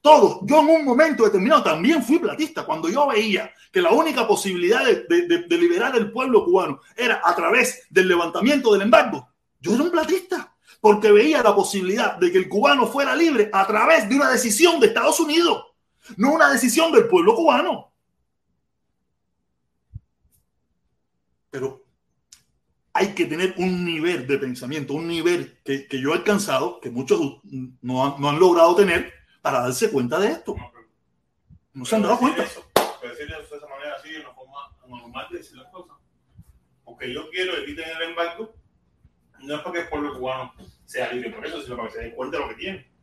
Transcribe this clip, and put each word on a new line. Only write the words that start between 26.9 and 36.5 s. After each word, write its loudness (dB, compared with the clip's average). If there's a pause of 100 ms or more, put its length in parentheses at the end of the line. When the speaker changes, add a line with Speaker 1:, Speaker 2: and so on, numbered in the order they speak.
Speaker 1:
no -6
han, -6
no 0
han -2
logrado 6
tener, 2 (280)
para -2
darse -2
cuenta -2
de 0
esto. -10
Speaker 2:
No, -16
pero, -20 (880)
Speaker 1:
No -16
se -4
han 0
Speaker 2:
pero 0
Speaker 1:
dado 0
Speaker 2:
decir -2
Speaker 1:
cuenta. -6
Speaker 2:
eso, -20 (320)
pero -16
decir -14
eso -18
de -16
esa -20
manera -14
así, -20
de -16
una -20
forma -20 (300)
normal -18
de -14
decir -20
las -20
cosas. -20 (880)